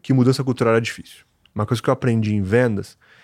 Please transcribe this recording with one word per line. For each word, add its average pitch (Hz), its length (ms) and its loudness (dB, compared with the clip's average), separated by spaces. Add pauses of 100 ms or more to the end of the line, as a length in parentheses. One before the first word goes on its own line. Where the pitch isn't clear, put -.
que - 100 -2
mudança 131 320 2
cultural 120 300 0
era 117 80 4
difícil. - 420 -12 (300)
Uma 107 100 -4
coisa 113 180 -4
que - 60 -4
eu 135 60 2
aprendi 110 400 0
em 104 80 0
vendas 107 560 0 (260)